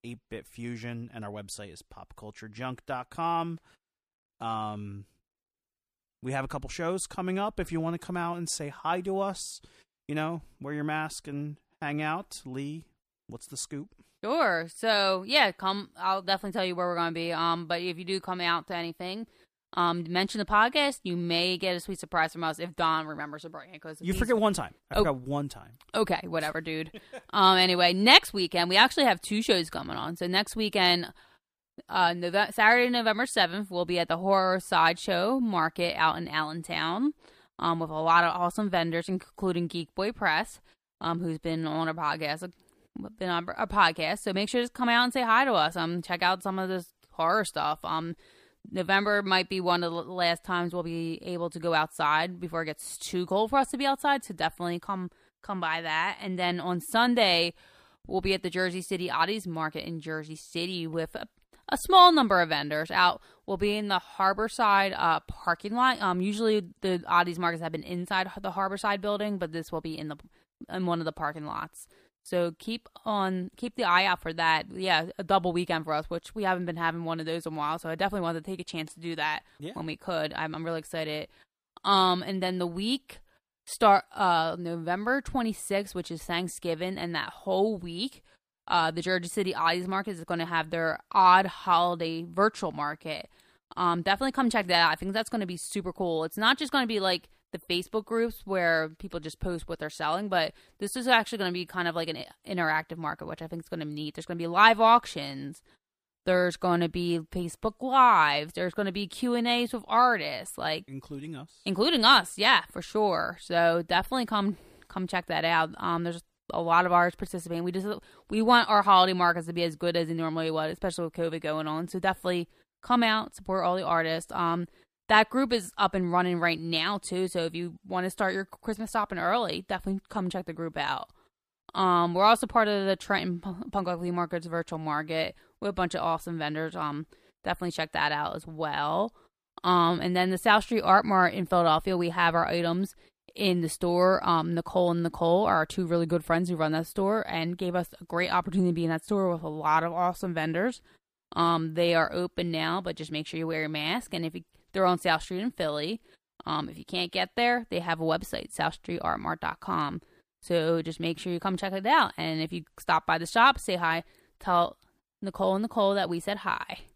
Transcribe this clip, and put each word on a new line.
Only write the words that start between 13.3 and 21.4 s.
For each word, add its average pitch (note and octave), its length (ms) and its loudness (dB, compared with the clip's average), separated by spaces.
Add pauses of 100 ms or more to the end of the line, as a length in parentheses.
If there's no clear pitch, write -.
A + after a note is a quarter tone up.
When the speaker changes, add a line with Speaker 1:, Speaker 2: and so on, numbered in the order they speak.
Speaker 1:
the C3+ 100 -14
scoop? D3 320 -10 (340)
Speaker 2:
Sure. G3+ 500 0
So, G3 540 0
yeah, B3 240 4
come. G3 460 -4
I'll F#3+ 240 -2
definitely F#3+ 320 -4
tell G3 120 -2
you F3+ 100 -2
where F3+ 120 -2
we're F3 80 -2
gonna E3+ 160 -2
be. E3 220 -4
Um, E3+ 340 -2
but E3+ 140 -4
if F3 160 -6
you F3+ 80 -10
do F#3+ 160 -4
come F3+ 180 -6
out E3+ 280 -2
to F#3+ 80 -6
anything, F3+ 520 -8 (460)
um, F3 360 0
mention F#3 300 -2
the G3+ 60 -2
podcast. B3+ 580 2
You F3 140 -4
may F3 400 0